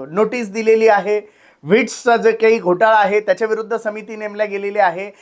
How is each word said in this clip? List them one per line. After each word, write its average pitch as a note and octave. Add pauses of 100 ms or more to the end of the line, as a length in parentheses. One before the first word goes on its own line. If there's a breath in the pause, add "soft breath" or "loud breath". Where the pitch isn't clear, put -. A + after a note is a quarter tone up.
नोटीस G#3+
दिलेली A3
आहे. G#3 (420 soft breath)
व्हिट्सचा A#3
जे A3
काही A3
घोटाळा F#3
आहे, G#3
त्याच्याविरुद्ध G#3+
समिती G#3+
नेमल्या G#3+
गेलेली G3+
आहे. F#3+ (100)